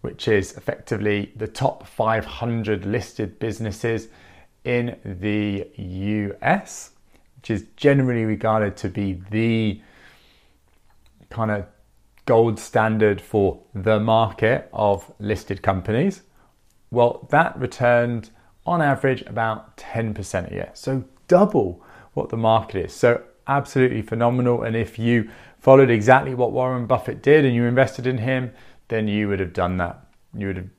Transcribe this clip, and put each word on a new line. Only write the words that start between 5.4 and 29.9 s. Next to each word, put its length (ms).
U 640
S, 520
which 120
is 140
generally 480
regarded 520
to 120
be 320
the 520
kind 220
of 160
gold 320
standard 640
for 400
the 260
market 720
of 460
listed 420
companies, 640
well, 400
that 280
returned 720
on 160
average 460
about 500
ten 380
percent 360
a 40
year. 180
So 320
double 560
what 160
the 80
market 480
is. 80
So 280
absolutely 540
phenomenal. 640
And 120
if 240
you 300
followed 300
exactly 440
what 180
Warren 340
Buffett 360
did 220
and 100
you 100
invested 420
in 100
him, 360
then 180
you 220
would 120
have 120
done 240
that. 300